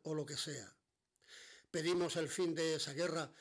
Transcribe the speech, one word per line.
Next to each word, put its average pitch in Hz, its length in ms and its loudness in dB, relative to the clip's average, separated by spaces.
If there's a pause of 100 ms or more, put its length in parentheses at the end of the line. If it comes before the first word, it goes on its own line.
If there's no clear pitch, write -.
o 156 100 -2
lo 151 120 -2
que 143 120 -8
sea. - 380 -8 (960)
Pedimos 175 440 2
el 160 140 0
fin 175 260 2
de 160 200 2
esa 147 180 -2
guerra 165 480 0